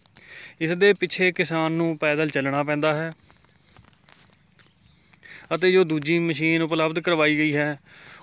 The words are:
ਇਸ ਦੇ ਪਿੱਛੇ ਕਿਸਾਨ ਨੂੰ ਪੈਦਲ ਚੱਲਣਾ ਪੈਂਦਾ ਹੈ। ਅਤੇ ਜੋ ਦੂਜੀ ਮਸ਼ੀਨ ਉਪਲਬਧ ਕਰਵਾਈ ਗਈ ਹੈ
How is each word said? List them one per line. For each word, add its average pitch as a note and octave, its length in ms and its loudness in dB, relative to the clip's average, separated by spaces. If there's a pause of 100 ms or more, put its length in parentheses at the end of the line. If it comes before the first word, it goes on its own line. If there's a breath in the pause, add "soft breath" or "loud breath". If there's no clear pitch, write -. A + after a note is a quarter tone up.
(600 loud breath)
ਇਸ D#3+ 100 -2
ਦੇ F#3+ 220 4
ਪਿੱਛੇ F3+ 380 -2
ਕਿਸਾਨ D#3+ 400 -2
ਨੂੰ E3 260 -2
ਪੈਦਲ D3+ 320 0
ਚੱਲਣਾ C#3 340 -2
ਪੈਂਦਾ D3 300 0
ਹੈ। E3 180 -6 (2500 loud breath)
ਅਤੇ F#3 160 2
ਜੋ F#3 120 8
ਦੂਜੀ D#3 360 0
ਮਸ਼ੀਨ E3 420 0
ਉਪਲਬਧ D#3+ 380 0
ਕਰਵਾਈ D#3 380 2
ਗਈ D3+ 180 0
ਹੈ D3 220 -2 (460 loud breath)